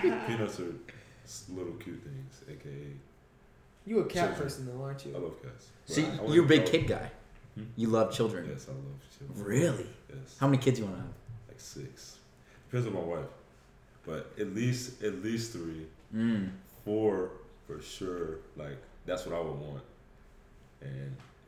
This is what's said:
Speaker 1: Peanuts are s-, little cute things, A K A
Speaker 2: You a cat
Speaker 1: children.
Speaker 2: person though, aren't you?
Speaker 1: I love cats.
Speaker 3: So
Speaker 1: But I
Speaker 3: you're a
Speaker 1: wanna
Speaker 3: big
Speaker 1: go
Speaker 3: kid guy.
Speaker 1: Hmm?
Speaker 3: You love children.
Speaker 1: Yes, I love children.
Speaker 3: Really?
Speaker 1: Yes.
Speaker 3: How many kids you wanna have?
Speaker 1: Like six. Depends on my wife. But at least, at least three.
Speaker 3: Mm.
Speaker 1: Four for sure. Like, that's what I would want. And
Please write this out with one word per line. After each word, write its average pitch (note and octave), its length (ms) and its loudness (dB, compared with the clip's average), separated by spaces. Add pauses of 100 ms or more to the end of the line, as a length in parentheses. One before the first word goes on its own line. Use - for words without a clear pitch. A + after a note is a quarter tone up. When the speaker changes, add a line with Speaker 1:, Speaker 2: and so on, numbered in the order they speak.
(260)
Speaker 1:
Peanuts A2 340 0
are E2+ 120 -4 (520)
s-, - 260 -14
little F2+ 240 -6
cute - 280 -10
things, C2+ 460 -14
A D2 60 -12
K C#2+ 140 -16
A - 1200 -16
Speaker 2:
You A3 100 4
a - 40 4
cat - 80 -4 (160)
Speaker 1:
children. - 140 -2
Speaker 2:
person C3 240 -4
though, B2 180 -6
aren't C#3 220 -8
you? C#3 100 -8
Speaker 1:
I - 20 -4
love - 240 -6
cats. - 260 -14 (180)
Speaker 3:
So - 160 2
Speaker 1:
But - 80 2
I - 20 -2
Speaker 3:
you're - 80 -2
a G#2+ 60 -2
Speaker 1:
wanna D#3+ 220 10
Speaker 3:
big D3+ 180 10
Speaker 1:
go - 60 2
Speaker 3:
kid C#3+ 160 6
guy. - 220 -2 (440)
Speaker 1:
Hmm? G#2+ 80 -10 (140)
Speaker 3:
You A2+ 120 2
love A2 240 6
children. F#2+ 380 0
Speaker 1:
Yes, C#2 180 -8
I - 40 -8
love - 120 -8 (340)
children. C3 300 -8
Speaker 3:
Really? B2+ 380 4 (240)
Speaker 1:
Yes. - 280 -14
Speaker 3:
How C#3 100 4
many C#3 100 8
kids B2+ 200 4
you A2 80 -2
wanna F#2 120 -4
have? - 80 -6 (420)
Speaker 1:
Like - 120 -18
six. - 580 -14 (520)
Depends A#2+ 180 0
on G2 60 -4
my F2+ 60 0
wife. E2+ 260 -4 (800)
But D#2 340 -8
at G2 160 -2
least, B2 480 0
at F#2+ 200 -2
least A2+ 300 -2
three. D#2+ 340 -8 (280)
Speaker 3:
Mm. A2 360 2 (340)
Speaker 1:
Four G#2 460 2 (360)
for D#2 160 -10
sure. E2+ 560 -4 (180)
Like, C#2+ 220 -10 (280)
that's F2 200 -2
what E2 80 -4
I E2+ 60 0
would D2 180 -4
want. C#2+ 240 -8 (1000)
And C2+ 360 -8 (320)